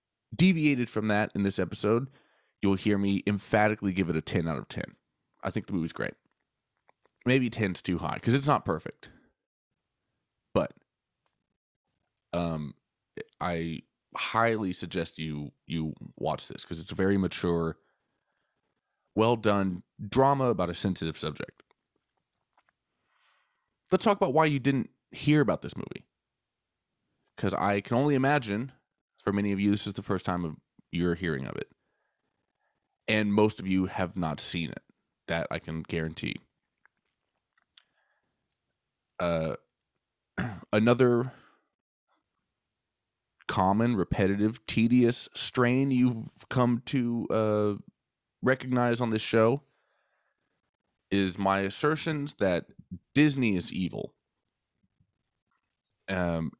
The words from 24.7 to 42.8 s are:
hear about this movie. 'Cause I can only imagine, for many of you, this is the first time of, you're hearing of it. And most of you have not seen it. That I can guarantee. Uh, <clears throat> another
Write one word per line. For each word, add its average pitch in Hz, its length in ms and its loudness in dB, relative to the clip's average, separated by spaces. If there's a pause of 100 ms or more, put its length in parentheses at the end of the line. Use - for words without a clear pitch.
hear 151 320 4
about 95 220 0
this - 120 -10
movie. - 300 -12 (1300)
'Cause 92 180 -2
I 101 260 0
can 120 160 -2
only 143 160 2
imagine, 131 580 0 (520)
for 101 100 0
many 101 180 0
of 98 80 -2
you, 101 120 4
this 104 160 0
is 101 60 -6
the 101 100 -8
first 95 220 -4
time 90 200 -2
of, 78 120 -8 (340)
you're 85 240 0
hearing 78 320 -4
of 50 80 -8
it. - 160 -10 (1400)
And 107 260 2
most 107 260 4
of 90 60 -8
you 92 220 2
have 92 280 -4
not 80 240 -4
seen 82 300 -6
it. - 140 -12 (440)
That 82 220 -4
I - 80 -6
can 80 240 -8
guarantee. 80 540 -6 (2750)
Uh, 82 360 -2 (840)
<clears throat> 101 360 -8
another 120 600 4 (2250)